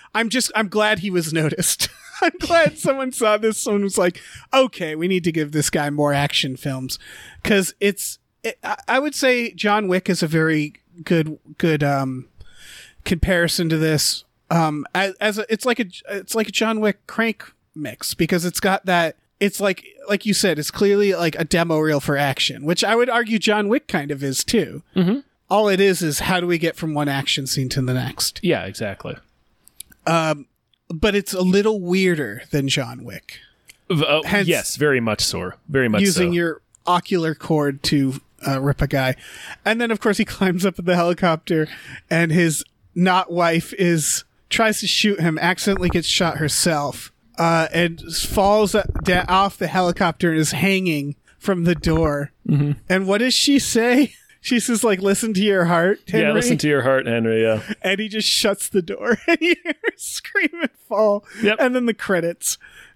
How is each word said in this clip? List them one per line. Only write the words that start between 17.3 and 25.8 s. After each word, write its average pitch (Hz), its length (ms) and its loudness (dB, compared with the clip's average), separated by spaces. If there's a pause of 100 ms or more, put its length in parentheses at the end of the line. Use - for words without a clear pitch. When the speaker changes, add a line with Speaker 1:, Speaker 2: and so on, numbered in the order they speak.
Speaker 1:
mix 135 400 -10
because 170 300 0
it's 175 140 -4
got 196 280 0
that, 170 280 2 (240)
it's 202 200 -2
like, 196 260 -2 (240)
like 202 160 -2
you 208 80 2
said, 175 240 2
it's 147 140 -6
clearly, 202 420 2
like, 165 240 -2
a 165 60 -2
demo 165 340 0
reel 156 220 2
for 143 180 -2
action, 139 480 -2
which 170 180 0
I 208 120 2
would 247 160 2
argue 226 260 0
John 208 320 2
Wick 262 180 0
kind 143 220 -4
of 139 140 -8
is 135 200 -2
too. 160 380 -2 (140)
Speaker 2:
Mm-hmm. 190 240 2 (320)
Speaker 1:
All 208 160 4
it 190 120 2
is 190 220 2